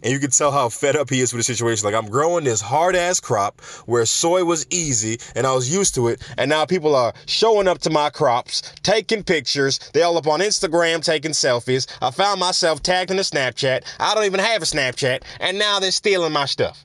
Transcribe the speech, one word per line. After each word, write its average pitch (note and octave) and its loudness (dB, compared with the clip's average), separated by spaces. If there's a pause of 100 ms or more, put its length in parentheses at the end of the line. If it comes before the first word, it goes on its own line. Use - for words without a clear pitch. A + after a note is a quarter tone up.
And A2+ 0
you C#3 0
could C#3 -2
tell D3 2
how C3+ 2
fed C#3+ 0
up C#3 0
he C3 0
is B2 2
with A#2+ -4
the A#2 -2
situation. A2+ 0
Like, G#2 0
I'm A2 -2
growing D#3 0
this A#2 0
hard-ass F3 0
crop G2+ -2 (260)
where A#2 2
soy F3 2
was E3 0
easy A#2+ -2 (160)
and A#2+ 0
I C3 2
was B2+ 0
used G3 0
to A#2+ 0
it, A#2 -2 (160)
and B2+ 0
now D#3 2
people D#3 0
are B2 2 (140)
showing G#3+ 2
up E3+ 2
to F3 -2
my D3+ 2
crops, B2 0 (200)
taking G#3+ 0
pictures. C#3 0 (140)
They D3+ 4
all E3+ 2
up D3 0
on D3+ 2
Instagram E3+ 0
taking D#3 -2
selfies. C3 0 (140)
I B2 0
found F#3+ 0
myself F3 0
tagged F#3 0
in F#3 0
a G3 0
Snapchat. C3 -2 (140)
I F#3 0
don't G#3+ 2
even F#3+ 0
have G#3+ 0
a D#3 -4
Snapchat, C3 -2 (180)
and F#3 -2
now G#3 0
they're F#3+ -2
stealing F3+ 0
my D3 0
stuff. - -4